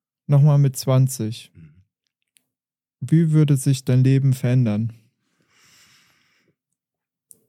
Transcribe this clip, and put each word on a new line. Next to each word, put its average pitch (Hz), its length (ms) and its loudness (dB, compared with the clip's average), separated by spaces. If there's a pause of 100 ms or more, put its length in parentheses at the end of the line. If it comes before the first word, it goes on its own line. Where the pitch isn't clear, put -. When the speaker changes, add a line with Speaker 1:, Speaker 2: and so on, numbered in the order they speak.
(260)
Speaker 1:
nochmal 143 320 2
mit 139 200 0
zwanzig. 131 760 -4
Speaker 2:
Mhm. 80 140 -20 (1300)
Speaker 1:
Wie 156 300 0
würde 151 240 2
sich 131 300 -2
dein 127 180 2
Leben 135 300 2
verändern? 117 600 -2 (2500)